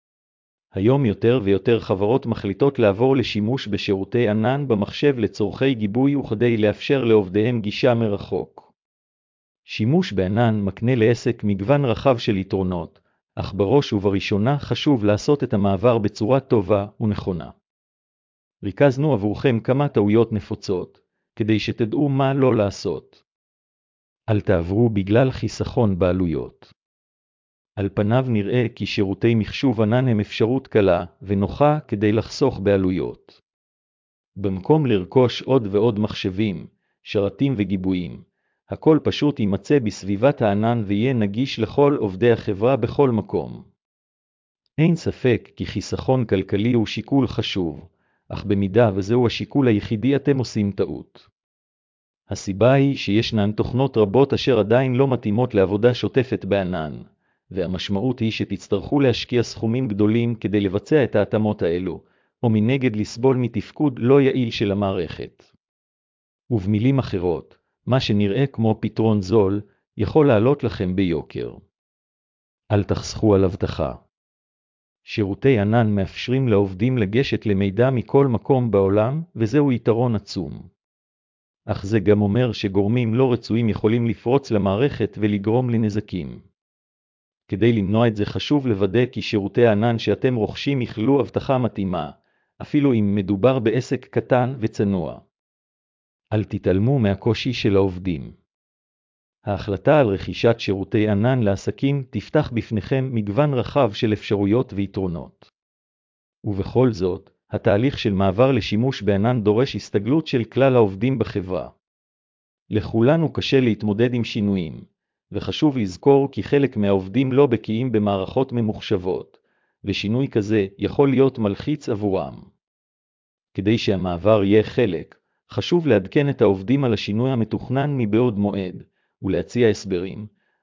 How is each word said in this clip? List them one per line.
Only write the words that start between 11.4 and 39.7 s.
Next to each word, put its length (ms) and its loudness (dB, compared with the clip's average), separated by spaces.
מגוון 420 0
רחב 320 2
של 200 -2
יתרונות, 640 -4
אך 180 -8
בראש 400 2
ובראשונה 680 0
חשוב 460 0
לעשות 380 0
את 100 -4
המעבר 440 2
בצורה 420 0
טובה 480 0
ונכונה. 500 -4
ריכזנו 500 2
עבורכם 460 0
כמה 280 0
טעויות 460 2
נפוצות, 680 -6
כדי 240 0
שתדעו 500 -2
מה 240 0
לא 220 2
לעשות. 680 -4
אל 120 0
תעברו 480 2
בגלל 420 2
חיסכון 680 -2
בעלויות. 720 -2
על 180 -2
פניו 360 0
נראה 360 0
כי 100 -6
שירותי 500 0
מחשוב 460 0
ענן 260 2
הם 120 2
אפשרות 480 -2
קלה 380 2
ונוחה 680 0
כדי 240 0
לחסוך 480 -2
בעלויות. 840 -2
במקום 500 0
לרכוש 560 2
עוד 300 0
ועוד 280 2
מחשבים, 680 -4
שרתים 540 -2
וגיבויים, 640 -4
הכל 340 2
פשוט 360 -2
יימצא 400 0